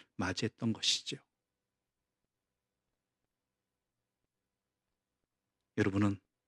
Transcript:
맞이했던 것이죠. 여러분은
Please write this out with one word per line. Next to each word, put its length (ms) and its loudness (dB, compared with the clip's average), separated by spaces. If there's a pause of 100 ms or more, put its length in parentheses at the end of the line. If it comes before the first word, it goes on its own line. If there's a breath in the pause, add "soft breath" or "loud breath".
(180 soft breath)
맞이했던 560 -2
것이죠. 440 -2 (4000)
여러분은 420 4 (280)